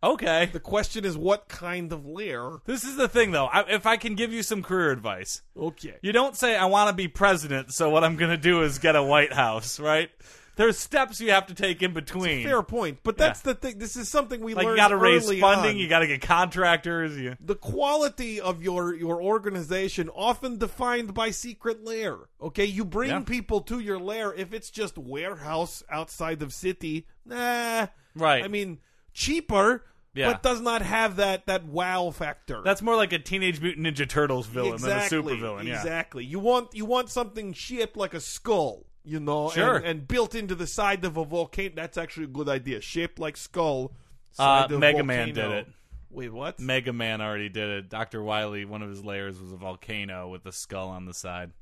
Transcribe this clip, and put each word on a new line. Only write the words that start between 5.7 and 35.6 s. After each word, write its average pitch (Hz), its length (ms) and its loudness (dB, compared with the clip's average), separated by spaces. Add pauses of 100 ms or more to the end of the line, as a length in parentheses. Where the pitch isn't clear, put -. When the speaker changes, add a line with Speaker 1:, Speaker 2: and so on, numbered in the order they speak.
Speaker 1:
You 196 120 -2
don't 247 240 2
say, 233 180 2
"I 190 120 4
wanna 202 260 6
be 180 160 -2
president, 147 640 2
so 160 160 2
what 160 160 6
I'm 160 100 4
gonna 165 220 2
do 170 240 4
is 143 180 2
get 160 160 6
a 147 80 6
White 143 300 6
House," 113 440 2
right? 156 320 2 (460)
There's 220 240 4
steps 262 400 0
you 220 120 2
have 190 160 6
to 190 60 -14
take 185 300 -2
in 180 100 2
between. 165 460 -2
Speaker 2:
It's 226 60 -2
a 277 40 -2
fair 240 140 2
point, 190 400 -4
but 220 140 -2
Speaker 1:
Yeah. 311 100 6
Speaker 2:
that's - 140 -2
the 254 140 0
thing. 247 220 -8
This 220 200 -10
is 233 100 -8
something 254 320 0
we 220 140 -6
Speaker 1:
Like, 220 100 2
you 226 60 4
Speaker 2:
learned 220 80 4
Speaker 1:
gotta 208 180 8
raise 185 300 6
Speaker 2:
early 196 160 2
Speaker 1:
funding, 196 300 6
Speaker 2:
on. 208 60 -2
Speaker 1:
you 180 120 -2
gotta 165 180 6
get 139 140 0
contractors. 170 960 2
You 127 240 -6
Speaker 2:
The 180 140 -2
quality 269 840 -2
of 185 240 -4
your, 175 300 -2
your 170 280 -2
organization 190 920 -2
often 240 440 -2
defined 240 540 -2
by 226 180 -2
secret 220 520 -8
lair. 220 360 -6 (220)
Okay, 175 240 -2
you 208 200 0
bring 208 240 -2
Speaker 1:
Yeah. 269 100 0
Speaker 2:
people 226 440 -2
to 240 160 -4
your 202 200 -4
lair. 208 340 -4
If 185 200 -8
it's 220 160 -10
just 208 280 -8
warehouse 160 920 -6
outside 160 520 -6
of 139 120 -8
city, 165 520 -4 (200)
nah. 240 640 -2 (280)
Speaker 1:
Right. 151 280 4
Speaker 2:
I 190 60 -6
mean, 196 300 -4 (340)
cheaper, 233 720 2 (280)
Speaker 1:
Yeah. 135 200 2
Speaker 2:
but - 100 -6
does 247 160 2
not 233 220 0
have 208 360 0
that, 190 300 0
that 190 180 -2
wow 180 460 -2
factor. 143 540 -8
Speaker 1:
That's 190 160 2
more 226 160 4
like 196 160 2
a 165 60 0
Teenage 180 420 -2
Mutant 160 260 -2
Ninja 139 220 -2
Turtles 135 380 2
villain 117 260 -2
Speaker 2:
Exactly, 175 480 0
Speaker 1:
than 151 60 -2
a 143 40 -2
supervillain. 110 340 -6